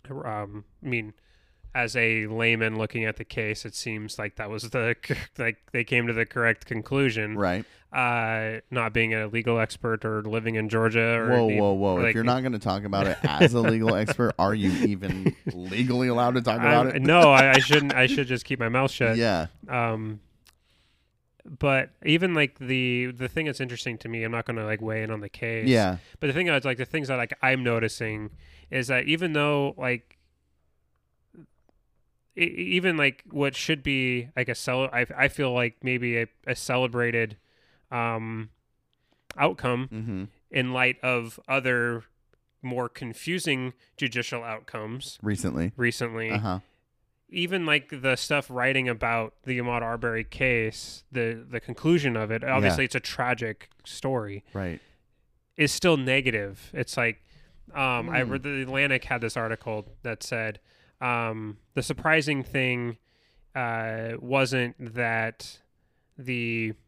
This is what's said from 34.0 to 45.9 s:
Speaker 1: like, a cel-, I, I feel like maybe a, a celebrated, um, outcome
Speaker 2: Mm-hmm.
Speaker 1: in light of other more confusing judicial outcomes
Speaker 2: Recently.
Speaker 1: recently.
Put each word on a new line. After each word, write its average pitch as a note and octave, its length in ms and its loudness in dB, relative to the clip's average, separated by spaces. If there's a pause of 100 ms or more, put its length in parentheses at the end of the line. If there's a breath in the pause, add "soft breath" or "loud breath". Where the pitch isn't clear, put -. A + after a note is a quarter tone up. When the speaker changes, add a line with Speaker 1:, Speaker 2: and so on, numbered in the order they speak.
Speaker 1:
like, B2 140 -2
a A#2+ 60 -4
cel-, C3 360 -2
I, B2 140 0 (100)
I C3+ 120 4
feel C3+ 260 0
like A#2+ 300 0
maybe B2 340 -2
a, A#2 100 0 (180)
a B2+ 100 -2
celebrated, A#2+ 840 -2 (540)
um, A2+ 580 -4 (880)
outcome C3 560 0
Speaker 2:
Mm-hmm. A2 300 -6 (280)
Speaker 1:
in B2+ 220 -2
light B2+ 280 2
of B2 460 -2
other B2 560 0 (580)
more B2 280 -4
confusing C3 840 -4 (240 soft breath)
judicial A#2+ 480 -4
outcomes A2+ 800 -10
Speaker 2:
Recently. F#2 560 -2
Speaker 1:
recently. A2+ 540 -4